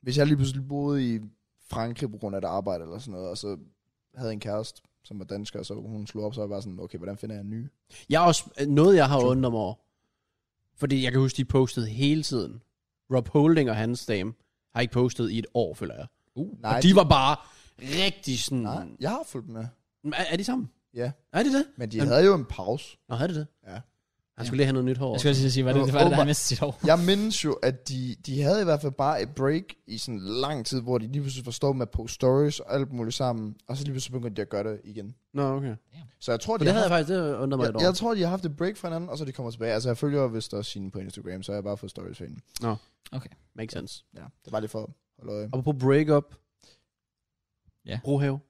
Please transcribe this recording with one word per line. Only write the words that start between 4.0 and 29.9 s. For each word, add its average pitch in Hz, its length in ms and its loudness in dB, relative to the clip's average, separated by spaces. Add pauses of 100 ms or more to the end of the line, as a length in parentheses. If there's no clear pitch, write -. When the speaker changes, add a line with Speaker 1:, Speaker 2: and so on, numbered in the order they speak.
Speaker 1:
havde 117 180 -6
en 107 60 -8
kæreste, 107 420 -8 (220)
som 107 160 -16
var 92 60 -12
dansker, 104 340 -10
og 107 60 -10
så - 80 -10
hun 107 340 -10
slog 107 180 -8
op, 107 80 -6
så 131 80 -8
var 104 40 -4
jeg 101 40 -8
bare 101 120 -6
sådan, 92 180 -12
"Okay, 90 180 -12
hvordan 95 200 -10
finder 110 180 -10
jeg 104 80 -12
en 101 60 -10
ny?" 113 180 -8 (420)
Speaker 2:
Jeg 156 140 4
er - 40 8
også, 170 160 4 (240)
noget, 156 280 8
jeg 147 140 8
har 139 100 4
Speaker 1:
True. 123 100 4
Speaker 2:
undret 127 240 4
mig 110 80 0
over. 95 120 -2 (1000)
Fordi 135 280 0
jeg 123 80 2
kan 131 100 4
huske, 131 160 2
de 135 80 0
postede 123 440 2
hele 143 340 2
tiden. 113 380 -4 (520)
Rob 123 140 2
Holding 151 420 6
og 110 60 0
hans 113 300 -2
dame 107 280 -2 (420)
har 117 60 0
ikke 120 120 0
postet 123 380 2
i 113 80 -2
et 107 140 -6
år, 98 200 0
føler 64 220 -10
jeg. 65 120 -12 (280)
Speaker 3:
Uh. 165 260 -10
Speaker 1:
Nej, 110 160 0
Speaker 2:
Og 127 60 2
de 175 60 10
Speaker 1:
de 185 60 8
Speaker 2:
var 190 80 10
bare 143 320 6 (460)
rigtig 139 640 -4
sådan 135 200 -2
Speaker 1:
Nej, 110 240 -6 (120)
jeg 139 100 -4
har 269 180 -6
fulgt 131 220 -12
med. 113 160 -10 (380)
Speaker 2:
Men 151 100 -6
er, 180 160 -2
er 165 80 -2
de 196 60 -2
sammen? 247 260 -4 (240)
Speaker 1:
Ja. 123 180 -4 (220)
Speaker 2:
Er 190 100 2
de 269 140 2
det? 285 80 2 (120)
Speaker 1:
Men 117 140 -6
de 117 60 -4
Speaker 2:
Men 113 100 2
Speaker 1:
havde 135 180 8
jo 196 100 8
en 147 100 -2
pause. - 520 -6 (120)
Speaker 2:
Nå, 113 60 -6
havde 160 180 -2
de 151 60 -4
det? 147 80 -8 (200)
Speaker 1:
Ja. 95 120 -12 (580)
Speaker 2:
Han 123 80 -8
skulle 120 120 -2
lige 139 80 6
have 135 80 2
noget 127 120 2
nyt 127 120 0
hår. 131 160 -2
Speaker 3:
Jeg - 60 -2
skulle 143 180 4
lige 131 140 4
sige, 131 140 2
var 127 80 2
det, 139 80 4
Speaker 1:
Og 135 60 2
Speaker 3:
var 135 40 2
det, - 80 0
der - 60 8
Speaker 1:
åbenbart 151 120 6
Speaker 3:
han 147 100 6
mistede - 200 0
sit 135 120 -2
hår? 143 260 -2
Speaker 1:
Jeg 160 140 8
mindes 202 460 0
jo, 147 80 2
at - 360 -2
de, 127 260 -4 (100)
de 139 160 -2
havde 180 200 4
i - 20 2
hvert 156 180 2
fald 147 100 -2
bare 139 300 0
et 139 140 -6
break 147 280 0 (240)
i 110 100 -10